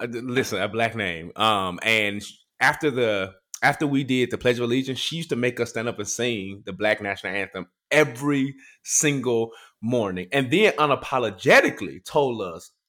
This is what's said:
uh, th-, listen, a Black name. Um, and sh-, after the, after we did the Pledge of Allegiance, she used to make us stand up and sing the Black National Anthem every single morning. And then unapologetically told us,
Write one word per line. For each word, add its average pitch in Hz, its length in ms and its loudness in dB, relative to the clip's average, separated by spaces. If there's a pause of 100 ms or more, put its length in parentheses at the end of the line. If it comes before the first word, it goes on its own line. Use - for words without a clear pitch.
uh, 120 60 -6
th-, 117 160 -8
listen, 120 380 -2
a 101 60 0
Black 113 280 -2
name. 87 400 -6
Um, 98 480 2
and 104 400 2
sh-, - 100 -14 (260)
after 143 320 2
the, 107 420 0 (300)
after 143 240 2
we 139 160 2
did 127 280 0
the 110 80 -2
Pledge 123 180 2
of 120 80 -2
Allegiance, 131 340 -2
she - 180 -4
used 165 120 -8
to 147 60 -2
make 123 240 0
us 117 120 -2
stand 117 180 -4
up 113 100 -6
and 104 80 -8
sing 101 580 -4
the 95 80 -10
Black 104 280 0
National 98 340 -4
Anthem 95 320 -6 (240)
every 139 640 2 (280)
single 120 680 0 (300)
morning. 101 500 0
And 135 200 2
then 185 220 4
unapologetically 127 1300 2
told 131 360 0
us, 87 300 -10 (180)